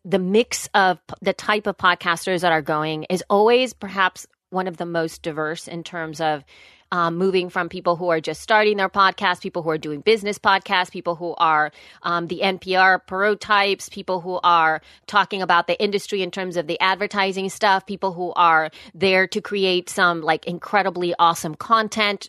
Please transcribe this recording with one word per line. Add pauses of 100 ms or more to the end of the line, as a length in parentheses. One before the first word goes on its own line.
the
mix
of
p-,
the
type
of
podcasters
that
are
going
is
always
perhaps (220)
one
of
the
most
diverse
in
terms
of, (480)
um,
moving
from
people
who
are
just
starting
their
podcast,
people
who
are
doing
business
podcasts,
people
who
are, (320)
um,
the
N
P
R
pro
types,
people
who
are (280)
talking
about
the
industry
in
terms
of
the
advertising
stuff,
people
who
are (240)
there
to
create
some,
like,
incredibly
awesome
content